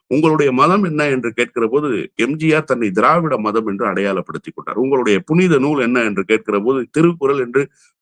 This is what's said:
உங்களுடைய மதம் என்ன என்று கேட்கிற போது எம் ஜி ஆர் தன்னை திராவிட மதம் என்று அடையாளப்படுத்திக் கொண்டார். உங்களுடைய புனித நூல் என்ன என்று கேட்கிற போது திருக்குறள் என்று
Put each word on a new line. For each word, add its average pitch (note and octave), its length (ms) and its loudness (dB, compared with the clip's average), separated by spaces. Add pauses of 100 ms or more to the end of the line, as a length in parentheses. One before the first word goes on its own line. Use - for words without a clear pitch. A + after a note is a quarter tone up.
உங்களுடைய D3+ 440 2
மதம் D#3+ 320 2
என்ன D3+ 220 0
என்று B2+ 260 -2
கேட்கிற A#2+ 360 -2
போது B2+ 480 -2
எம் B2 200 -2
ஜி D#3 180 0
ஆர் - 100 2
தன்னை A#2 280 -2
திராவிட C#3 460 0
மதம் G#2+ 300 -2
என்று G2+ 180 -4
அடையாளப்படுத்திக் G2 720 -4
கொண்டார். - 200 -10
உங்களுடைய A#2 440 2
புனித E3 400 2
நூல் C#3+ 220 0
என்ன B2 200 0
என்று G2 220 -2
கேட்கிற G#2 360 0
போது B2 320 -2
திருக்குறள் D3+ 460 0
என்று C3 320 -2 (320)